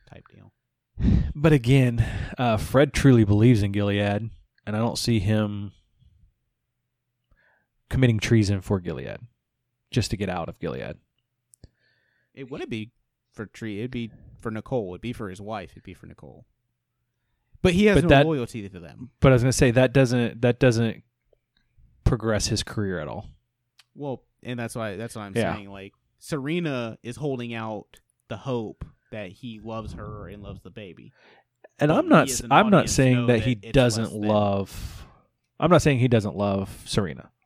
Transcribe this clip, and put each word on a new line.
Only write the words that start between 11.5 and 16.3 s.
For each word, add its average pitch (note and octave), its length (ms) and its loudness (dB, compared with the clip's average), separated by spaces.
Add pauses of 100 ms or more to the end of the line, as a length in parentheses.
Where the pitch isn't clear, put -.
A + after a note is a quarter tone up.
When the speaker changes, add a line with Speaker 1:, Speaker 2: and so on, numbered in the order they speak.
Speaker 1:
It C3 160 -16
wouldn't C#4+ 200 -12
be A2 220 -8 (420)
for A2 120 -12
Tree. G#2+ 340 -10
It'd B2 120 -8
be A#2 200 -8 (280)
for A#2 120 -8
Nicole. A2 420 -6
It'd F2+ 80 -14
be A#2+ 120 -8
for A2 160 -10
his F#2 120 -14
wife. G2+ 300 -12
It'd - 120 -20
be F#2 100 -18
for E2 140 -20
Nicole. D2 380 -20 (1160)